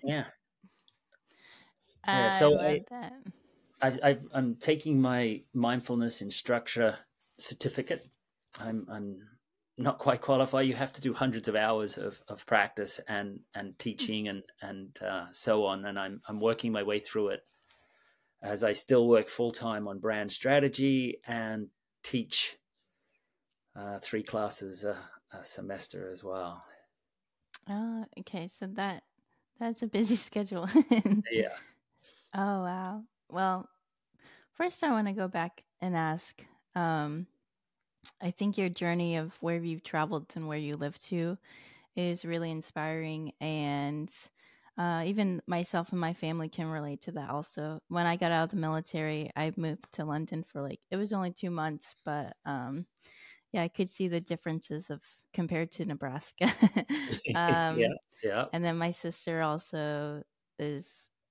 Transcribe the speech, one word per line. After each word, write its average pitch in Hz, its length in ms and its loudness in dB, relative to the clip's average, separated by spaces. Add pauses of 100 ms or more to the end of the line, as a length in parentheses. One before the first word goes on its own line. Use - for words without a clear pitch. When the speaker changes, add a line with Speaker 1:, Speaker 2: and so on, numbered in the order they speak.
Speaker 1:
yeah. 147 240 0 (1800)
Yeah, 196 180 6
Speaker 2:
I - 0 -
Speaker 1:
so 151 260 10
Speaker 2:
love 147 240 4
Speaker 1:
I, - 100 -8
Speaker 2:
that. - 240 -12 (680)
Speaker 1:
I've, 131 220 2
I've, 139 300 6
I'm 127 220 2
taking 151 460 4
my 123 420 2 (100)
mindfulness 120 680 2
instructor 113 760 2 (400)
certificate. - 720 -4 (520)
I'm, 113 300 -4
I'm 101 380 -10 (500)
not 127 220 0
quite 127 220 4
qualified. 135 460 4
You 123 80 0
have 131 180 -4
to - 80 -12
do 131 120 0
hundreds 113 340 0
of 107 80 0
hours 107 420 2
of, 98 300 -6
of 104 180 -12
practice 104 640 2
and, 101 340 -4 (120)
and 101 240 -8
teaching 107 500 -2
and, 98 160 -4 (180)
and, 98 400 -12
uh, 95 300 -4
so 107 340 4
on. 98 200 0
And 101 140 -4
I'm, 98 280 -6
I'm 107 120 -6
working 113 320 2
my 104 120 0
way 104 160 0
through 104 300 -2
it - 120 -4 (1000)
as 104 220 -2
I 107 100 4
still 120 340 6
work 113 220 8
full-time 113 580 -2
on 98 120 -8
brand 107 320 -2
strategy 135 840 4 (100)
and 110 420 -4 (340)
teach, - 540 -2 (1160)
uh, 101 240 -10
three 107 240 -4
classes 101 600 -4
a, 101 140 -2 (340)
a 92 120 -14
semester 98 640 -8
as 92 140 -12
well. 90 400 -8 (1080)
Speaker 2:
Oh, 226 360 -4 (140)
okay. 185 280 -8
So - 200 -10
that, 196 360 -6 (560)
that's 233 220 -2
a 233 60 -2
busy 214 280 4
<laughs> - 20 -2
schedule. 190 500 -4 (640)
Speaker 1:
Yeah. - 280 2 (760)
Speaker 2:
Oh, 196 300 0
wow. 185 400 -4 (260)
Well, 185 400 0 (840)
first 349 300 -2
I 294 80 4
wanna 214 220 2
go 190 140 -2
back 175 360 -4 (180)
and 180 140 0
ask, 160 500 -2 (300)
um, 160 520 0 (920)
I 180 100 -2
think 202 260 -2
your 185 120 2
journey 170 480 0
of 160 260 -4
where 170 200 0
you've 165 200 -6
traveled 156 520 -2
and 160 120 -6
where 151 100 -4
you 147 180 -4
live 147 300 -6
to 170 320 -2 (580)
is 175 300 -2
really 165 260 -2
inspiring. 156 880 -6
And, 147 720 -2 (640)
uh, 170 300 0
even 196 400 0
myself 175 440 -2
and 180 100 0
my 170 120 0
family 160 360 -4
can 165 180 -4
relate 147 360 -4
to 170 100 -10
that 143 180 -6
also. 151 580 -6
When 175 180 2
I 170 100 2
got 170 140 2
out 165 140 4
of 165 60 -6
the 208 60 -2
military, 156 800 -2
I 156 220 -2
moved 160 360 -4
to 151 120 -4
London 156 380 -4
for, - 180 -8
like, 139 200 -8 (100)
it 190 60 -2
was 208 160 -2
only 185 200 -2
two 180 180 -6
months, 156 440 -4 (100)
but, 147 400 -6
um, 139 420 -6 (640)
yeah, 175 120 0
I 170 60 0
could 185 200 -2
see 185 180 -2
the 170 140 0
differences 160 680 -6
of 147 140 -8 (300)
compared 165 400 0
to - 120 -6
Nebraska. 143 680 -2
<laughs> - 360 6 (200)
Speaker 1:
<laughs> - 280 -4
Speaker 2:
Um, 170 420 4
Speaker 1:
Yeah, 113 160 4 (300)
yeah. 110 300 2
Speaker 2:
and 170 120 0
then 165 120 2
my 170 140 2
sister 165 500 -4
also 151 840 -2 (360)
is, 147 500 -6 (220)